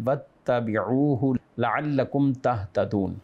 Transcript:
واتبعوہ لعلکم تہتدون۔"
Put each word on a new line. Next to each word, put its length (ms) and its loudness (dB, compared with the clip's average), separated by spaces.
واتبعوہ 1300 0
لعلکم 760 0
تہتدون۔" 920 -2